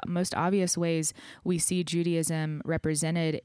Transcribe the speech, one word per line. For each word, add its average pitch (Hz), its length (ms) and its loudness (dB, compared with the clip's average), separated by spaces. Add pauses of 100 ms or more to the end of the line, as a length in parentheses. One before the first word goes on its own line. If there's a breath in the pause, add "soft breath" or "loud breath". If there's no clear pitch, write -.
most 175 260 -2
obvious 180 420 2
ways 165 380 0 (300 loud breath)
we 180 160 2
see 180 240 2
Judaism 160 840 0
represented 160 800 0